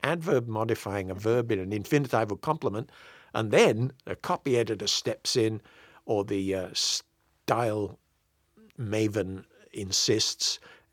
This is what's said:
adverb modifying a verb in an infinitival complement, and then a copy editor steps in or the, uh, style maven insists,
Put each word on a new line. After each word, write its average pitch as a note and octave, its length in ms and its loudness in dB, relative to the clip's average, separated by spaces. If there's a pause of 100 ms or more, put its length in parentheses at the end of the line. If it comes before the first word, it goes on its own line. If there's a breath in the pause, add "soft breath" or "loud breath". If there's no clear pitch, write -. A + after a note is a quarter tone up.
adverb D3+ 460 0
modifying G#2+ 600 -2
a F#2+ 60 -6
verb A2+ 380 2
in G2 80 2
an F#2 100 -6
infinitival A2+ 680 0
complement, B2+ 500 -4 (420 loud breath)
and A2 200 0
then C3 400 4 (160)
a F#2+ 80 -6
copy C#3+ 420 0
editor G#2+ 300 -2
steps - 480 -2
in A2 260 2 (420 loud breath)
or G#2 200 2
the, G2 280 0
uh, F#2 200 -4
style - 1200 -2 (800)
maven G#2 680 0 (280)
insists, - 840 0 (340 loud breath)